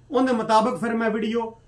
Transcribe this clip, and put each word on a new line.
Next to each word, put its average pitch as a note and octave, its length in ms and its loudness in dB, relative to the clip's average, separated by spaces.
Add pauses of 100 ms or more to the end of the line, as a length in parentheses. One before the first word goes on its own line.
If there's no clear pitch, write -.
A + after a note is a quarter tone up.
(100)
ਉਹਦੇ C4 220 2
ਮੁਤਾਬਕ A3 480 2
ਫਿਰ A3+ 140 -2
ਮੈਂ A3+ 160 -2
ਵੀਡੀਓ A3+ 580 -4